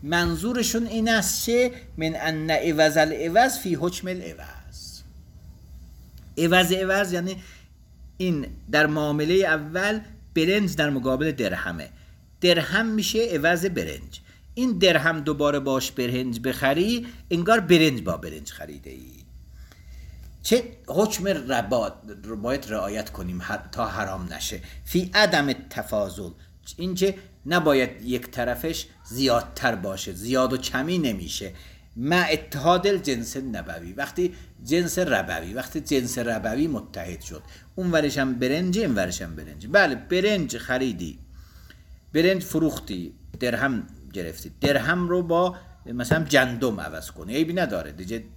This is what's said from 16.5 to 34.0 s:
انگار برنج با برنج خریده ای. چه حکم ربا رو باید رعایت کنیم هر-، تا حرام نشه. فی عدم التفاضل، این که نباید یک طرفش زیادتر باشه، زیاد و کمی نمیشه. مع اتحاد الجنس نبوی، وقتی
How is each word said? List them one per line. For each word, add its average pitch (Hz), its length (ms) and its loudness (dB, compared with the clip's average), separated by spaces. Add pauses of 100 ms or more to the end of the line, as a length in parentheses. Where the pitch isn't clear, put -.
انگار 185 300 4
برنج 156 420 6
با 85 140 -2
برنج 78 340 -10
خریده 71 400 -14
ای. 64 220 -16 (1300)
چه 233 200 4 (260)
حکم 180 640 0
ربا 113 400 0 (300)
رو 110 140 -10
باید 120 320 -4
رعایت 104 420 -4
کنیم 90 300 -8
هر-، - 320 -8
تا 120 140 -4
حرام 95 480 -6
نشه. - 260 -8 (240)
فی 180 300 0
عدم 170 340 4
التفاضل، 101 840 -4 (460)
این 180 180 -4
که 190 200 2 (320)
نباید 143 560 2
یک 123 280 -4
طرفش 123 560 -4 (180)
زیادتر 120 680 2
باشه، 95 380 -6
زیاد 123 400 2
و 135 40 -2
کمی 143 420 -2
نمیشه. 98 540 -2 (440)
مع 156 360 2
اتحاد 160 540 2
الجنس 139 500 0
نبوی، 90 560 -8
وقتی 175 420 -2 (300)